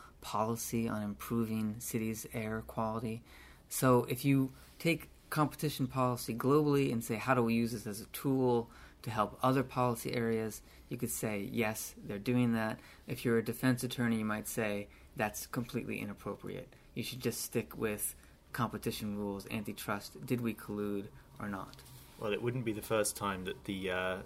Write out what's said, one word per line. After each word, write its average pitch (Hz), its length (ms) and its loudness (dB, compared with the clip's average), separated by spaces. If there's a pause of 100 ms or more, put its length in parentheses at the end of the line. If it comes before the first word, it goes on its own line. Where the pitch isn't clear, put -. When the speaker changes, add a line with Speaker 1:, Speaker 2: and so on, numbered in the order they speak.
(200)
Speaker 1:
policy 113 680 -2
on 107 140 -2
improving 110 760 -2
cities' 110 560 -4
air 110 320 -4
quality. 113 560 -2 (460)
So 127 400 6
if 131 160 -2
you 135 280 6 (260)
take 165 300 0 (220)
competition 147 560 0
policy 123 480 2
globally 139 580 6
and 117 100 0
say, 117 140 -2
"How 123 180 2
do 127 80 6
we 113 120 4
use 117 180 2
this 107 140 -6
as 101 140 -4
a - 60 -12
tool 127 640 2 (320)
to - 80 -6
help 107 320 0
other 131 200 6
policy 123 520 0
areas?" 113 460 0 (280)
you 123 80 -4
could 117 140 -2
say, 104 400 -2
"Yes, 110 440 -2 (120)
they're 104 120 -6
doing 123 360 4
that." 113 260 0 (260)
If - 180 -6
you're 117 140 4
a 110 60 2
defense 123 380 2
attorney, 120 360 2
you 110 60 0
might 107 220 -2
say, 104 420 -2 (280)
"That's 107 300 -2
completely 110 540 -4
inappropriate. 98 720 -8 (200)
You 117 80 -4
should 127 180 -6
just 117 200 -2
stick - 360 -4
with 107 380 -2 (380)
competition 110 640 -2
rules, 101 340 -4
antitrust. 104 760 -6
Did 123 140 0
we 117 140 0
collude 104 520 -4 (340)
or 104 80 -4
not?" 98 280 -8 (440)
Speaker 2:
Well, 107 120 -2
it 98 100 0
wouldn't 120 220 0
be 113 80 0
the 104 100 -4
first 110 340 2
time 95 280 -2
that 95 200 -8
the, 95 260 -2
uh, 92 360 0